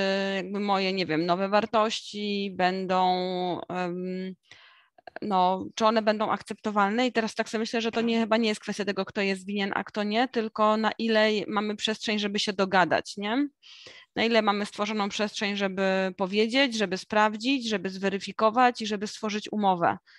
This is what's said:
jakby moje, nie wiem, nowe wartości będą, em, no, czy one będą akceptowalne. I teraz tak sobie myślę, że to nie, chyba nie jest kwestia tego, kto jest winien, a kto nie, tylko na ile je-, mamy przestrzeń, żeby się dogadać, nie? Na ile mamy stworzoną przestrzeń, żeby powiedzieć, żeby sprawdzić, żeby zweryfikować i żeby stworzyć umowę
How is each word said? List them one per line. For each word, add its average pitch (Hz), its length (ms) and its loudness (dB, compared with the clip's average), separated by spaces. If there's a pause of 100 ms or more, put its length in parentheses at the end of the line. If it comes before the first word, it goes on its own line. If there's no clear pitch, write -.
(360)
jakby 190 240 -4
moje, 196 340 2
nie 185 120 -2
wiem, 156 200 0
nowe 190 240 0
wartości 208 1080 0
będą, 185 500 0 (640)
em, 180 680 -6 (840)
no, 185 440 2 (100)
czy 226 100 0
one 220 160 4
będą 214 300 0
akceptowalne. 208 760 0
I 233 40 0
teraz 220 240 -2
tak 220 140 -4
sobie 220 100 -2
myślę, 226 220 -2
że 226 100 -2
to 233 100 -2
nie, 226 180 2
chyba 220 180 2
nie 226 120 2
jest 214 120 -2
kwestia 202 240 -4
tego, 190 200 -2
kto - 160 -6
jest 190 240 -2
winien, 202 300 -2
a - 80 -2
kto 214 200 -6
nie, 220 240 0
tylko 220 500 0
na 220 200 0
ile 220 360 2
je-, 208 140 -2
mamy 208 280 -2
przestrzeń, 214 440 -2
żeby 208 200 -2
się 208 140 -2
dogadać, 185 640 2
nie? 233 300 -2 (680)
Na - 80 2
ile 226 180 4
mamy 208 240 2
stworzoną 208 440 -2
przestrzeń, 208 460 -2
żeby 190 640 0
powiedzieć, 220 600 2
żeby 190 200 0
sprawdzić, 220 720 0
żeby 196 200 -2
zweryfikować 208 920 0
i 214 60 -4
żeby 208 200 -4
stworzyć 208 440 -6
umowę 185 460 2 (220)